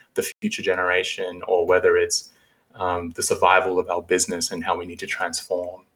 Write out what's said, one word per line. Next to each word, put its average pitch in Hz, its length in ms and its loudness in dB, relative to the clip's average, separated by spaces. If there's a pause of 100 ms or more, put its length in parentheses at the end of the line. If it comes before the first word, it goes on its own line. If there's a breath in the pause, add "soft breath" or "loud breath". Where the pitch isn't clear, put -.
(140 soft breath)
the - 80 -2 (180)
future 107 220 -4
generation 90 840 -2
or 90 200 2
whether 90 320 6
it's, - 320 0 (440 soft breath)
um, 87 360 -4
the - 120 -10
survival 92 560 4
of 90 120 -2
our 87 100 -2
business 90 500 0
and 85 140 -8
how 90 120 0
we 87 100 -8
need 87 120 -12
to 98 80 -10
transform, 90 760 -6 (140)